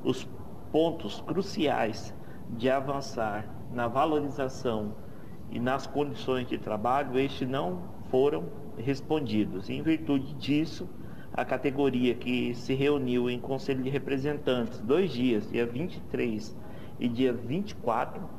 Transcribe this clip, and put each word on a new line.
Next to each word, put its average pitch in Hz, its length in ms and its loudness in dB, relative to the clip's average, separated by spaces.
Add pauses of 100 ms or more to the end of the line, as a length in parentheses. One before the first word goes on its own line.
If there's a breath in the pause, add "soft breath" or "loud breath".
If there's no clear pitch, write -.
os - 240 0 (440)
pontos 156 560 2
cruciais 127 840 0 (360 loud breath)
de 120 200 0
avançar 131 760 0 (280)
na 120 140 0
valorização 131 1080 0 (540 loud breath)
e 117 100 -4
nas 131 260 0
condições 127 640 0
de 107 100 -4
trabalho, 120 640 2
estes 135 280 0
não 175 360 -2 (260)
foram 143 360 4 (320)
respondidos. 110 920 0
Em 135 120 -2
virtude 147 540 2
disso, 156 520 0 (460 loud breath)
a 123 120 0
categoria 127 680 4
que 120 420 0
se - 180 -2
reuniu 131 560 2
em 123 100 -2
Conselho 131 440 0
de 127 60 0
Representantes 135 920 0
dois 147 320 4
dias, 120 380 2
dia 117 160 2
vinte 131 300 -4
e - 60 -8 (100)
três 120 440 -2 (440 loud breath)
e 123 80 0
dia 123 260 4
vinte 120 380 -2
e - 40 -10
quatro - 460 -2 (180)